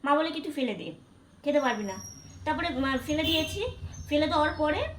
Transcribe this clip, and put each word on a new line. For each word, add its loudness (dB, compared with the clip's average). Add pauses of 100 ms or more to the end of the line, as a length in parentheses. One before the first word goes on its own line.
মা 4
বলে, 2
"কি -6
তুই -6
ফেলে 0
দে, -8 (520)
খেতে 4
পারবি 2
না।" -4 (520)
তারপরে, 0
উম, 2
ফেলে 0
দিয়েছি। 0 (440)
ফেলে 4
দেওয়ার 4
পরে 2 (160)